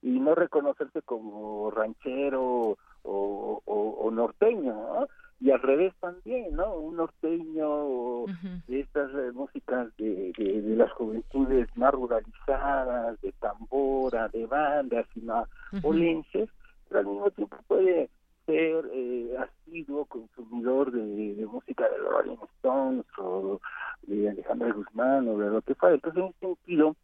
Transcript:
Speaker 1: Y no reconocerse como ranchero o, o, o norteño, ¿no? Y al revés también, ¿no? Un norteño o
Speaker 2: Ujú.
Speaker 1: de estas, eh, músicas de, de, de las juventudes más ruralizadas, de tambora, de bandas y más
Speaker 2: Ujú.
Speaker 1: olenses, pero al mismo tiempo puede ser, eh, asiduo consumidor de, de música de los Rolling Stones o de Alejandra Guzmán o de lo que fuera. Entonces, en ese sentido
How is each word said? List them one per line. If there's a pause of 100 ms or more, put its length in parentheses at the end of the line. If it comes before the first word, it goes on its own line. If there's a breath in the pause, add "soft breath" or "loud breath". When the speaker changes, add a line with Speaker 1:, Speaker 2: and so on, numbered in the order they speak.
Speaker 1:
Y
no
reconocerse
como
ranchero (260 soft breath)
o,
o, (100)
o
norteño,
¿no? (320 soft breath)
Y
al
revés
también,
¿no?
Un
norteño
o
Speaker 2:
Ujú.
Speaker 1:
de
estas,
eh,
músicas
de,
de,
de
las
juventudes
más
ruralizadas,
de
tambora,
de
bandas (100)
y
más (240 loud breath)
Speaker 2:
Ujú.
Speaker 1:
olenses, (400 soft breath)
pero
al
mismo
tiempo (120)
puede (360)
ser,
eh,
asiduo
consumidor
de,
de
música
de
los
Rolling (200)
Stones (120)
o (420 loud breath)
de
Alejandra
Guzmán
o
de
lo
que
fuera.
Entonces,
en
ese
sentido